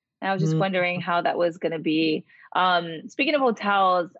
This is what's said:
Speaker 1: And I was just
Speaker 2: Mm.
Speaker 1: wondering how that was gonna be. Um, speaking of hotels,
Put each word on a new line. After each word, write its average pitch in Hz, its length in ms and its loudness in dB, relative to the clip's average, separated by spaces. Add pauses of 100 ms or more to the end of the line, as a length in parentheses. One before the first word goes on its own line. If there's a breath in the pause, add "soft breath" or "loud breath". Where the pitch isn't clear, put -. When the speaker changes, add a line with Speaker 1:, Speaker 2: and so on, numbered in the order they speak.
(200)
Speaker 1:
And 190 100 -4
I - 40 0
was 180 80 0
just 160 120 2
Speaker 2:
Mm. 160 60 2
Speaker 1:
wondering 180 400 0
how 175 220 0
that 170 160 0
was 170 200 0
gonna 160 200 -4
be. 160 460 0 (300 loud breath)
Um, 175 540 0
speaking 294 260 -2
of 285 60 2
hotels, 196 800 2